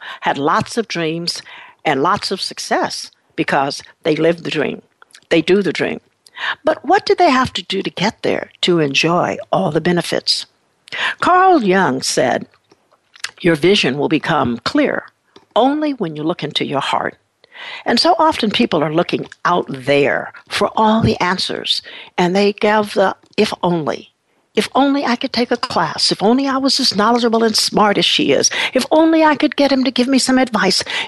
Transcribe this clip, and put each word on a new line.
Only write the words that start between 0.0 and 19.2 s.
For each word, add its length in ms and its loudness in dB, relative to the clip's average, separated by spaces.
had 180 -2
lots 400 -2
of 100 -4
dreams 540 -6
and 180 0
lots 280 0
of 100 -6
success 720 -6
because 460 -2
they 120 0
live 260 0
the 80 -8
dream. 300 -4
They 140 2
do 180 2
the 120 -2
dream. 280 -4
But 180 -2
what 220 0
do 100 0
they 140 4
have 260 0
to 80 -8
do 200 -6
to 80 -8
get 320 -4
there 280 -4
to 160 2
enjoy 580 0
all 180 0
the 120 -2
benefits? 640 -2
Carl 420 4
Jung 380 2
said, 460 -2
"Your 140 2
vision 420 2
will 100 0
become 500 0
clear 460 -2
only 380 2
when 240 -6
you 60 -6
look 200 -2
into 220 -4
your 160 -2
heart." 360 -2
And 160 0
so 180 4
often 320 2
people 320 0
are 100 -2
looking 360 -2